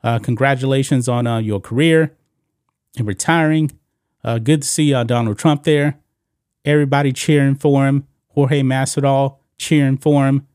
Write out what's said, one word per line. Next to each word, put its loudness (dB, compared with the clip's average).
Uh, -2
congratulations 0
on, -2
uh, -2
your -4
career 2
and -4
retiring. 0
Uh, -2
good 0
to -8
see, 0
uh, 0
Donald -2
Trump 0
there. 0
Everybody 0
cheering 0
for 2
him. -2
Jorge 0
Masvidal -2
cheering 0
for 2
him. -2